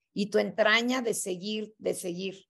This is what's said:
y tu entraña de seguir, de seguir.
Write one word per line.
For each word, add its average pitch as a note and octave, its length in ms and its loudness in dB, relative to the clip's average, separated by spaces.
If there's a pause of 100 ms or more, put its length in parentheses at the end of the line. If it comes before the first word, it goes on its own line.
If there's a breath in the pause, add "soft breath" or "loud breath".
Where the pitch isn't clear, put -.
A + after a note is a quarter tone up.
(120)
y G3+ 140 -2
tu G#3 120 2
entraña A3+ 600 2
de A#3 140 0
seguir, G#3 640 -6
de F3+ 160 -2
seguir. F#3+ 560 -8